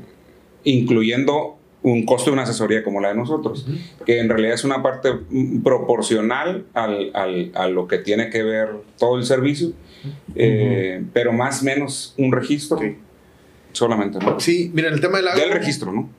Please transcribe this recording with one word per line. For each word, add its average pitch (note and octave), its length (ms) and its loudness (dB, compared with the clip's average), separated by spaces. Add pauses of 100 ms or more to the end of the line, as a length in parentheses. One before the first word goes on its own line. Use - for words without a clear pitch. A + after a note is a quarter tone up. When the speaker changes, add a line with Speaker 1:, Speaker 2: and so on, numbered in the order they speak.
(640)
Speaker 1:
incluyendo B2+ 920 2 (260)
un A#2 220 2
costo B2+ 240 2
de C#3+ 40 4
una C3+ 100 0
asesoría A2 400 0
como G2+ 160 -2
la G2+ 100 0
de G#2 60 -2
nosotros, D3 520 -4
Speaker 2:
Ujú. - 380 -8
Speaker 1:
que A#2+ 140 4
en A2+ 100 2
realidad A2 260 2
es A#2+ 80 -2
una C#3 180 0
parte, C3 280 0 (200)
mm, C3 320 0
proporcional B2 1120 2
al, G#2 400 -2
al, F#2 400 -2
a F#2 140 0
lo F#2 200 0
que G2+ 120 0
tiene G#2+ 300 0
que A2+ 140 -2
ver A2 260 0 (280)
todo B2 200 2
el A#2+ 80 -2
servicio, C#3+ 460 0 (640)
eh, G2 680 2
Speaker 3:
Ujú. F2+ 120 -8
Speaker 1:
pero A#2+ 200 2
más C3 280 0
o C3+ 40 0
menos C#3 520 -4
un C3+ 140 2
registro D3 480 0
Speaker 2:
Sí. G#2+ 180 -4 (760)
Speaker 1:
solamente, G#2+ 480 0
¿no? F#2+ 200 0
Speaker 2:
Sí, F3 340 0
mira, D#3+ 160 0
el D3+ 100 0
tema F3 180 0
del F#3 100 0
agro - 140 0
Speaker 1:
Del E3+ 120 2
registro, C#3 380 -4
¿no? A#2 280 -4